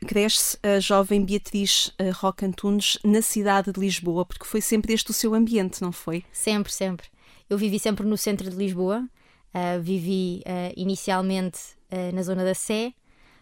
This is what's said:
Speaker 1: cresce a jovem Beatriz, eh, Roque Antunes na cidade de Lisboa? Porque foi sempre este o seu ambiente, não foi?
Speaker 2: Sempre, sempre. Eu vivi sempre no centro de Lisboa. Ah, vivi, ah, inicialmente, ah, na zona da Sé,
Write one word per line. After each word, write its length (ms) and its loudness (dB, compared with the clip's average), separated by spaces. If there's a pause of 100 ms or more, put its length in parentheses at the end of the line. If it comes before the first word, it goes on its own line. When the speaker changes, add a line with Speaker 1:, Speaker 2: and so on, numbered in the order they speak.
Speaker 1:
cresce 560 2
a 180 4
jovem 440 4
Beatriz, 760 0
eh, 120 2
Roque 340 -2
Antunes 600 0
na 180 6
cidade 500 2
de 80 -6
Lisboa? 440 0
Porque 200 -10
foi 160 -2
sempre 340 2
este 160 -2
o 40 -2
seu 200 2
ambiente, 460 2
não 120 -4
foi? 400 -6
Speaker 2:
Sempre, 400 -2
sempre. 340 -4 (420)
Eu 80 0
vivi 220 0
sempre 280 0
no 100 2
centro 340 -2
de 60 -8
Lisboa. 500 -2 (480)
Ah, 260 -2
vivi, 640 -2
ah, 300 -6
inicialmente, 800 -2 (320)
ah, 220 -4
na 100 -2
zona 220 -2
da 100 2
Sé, 380 -2 (500)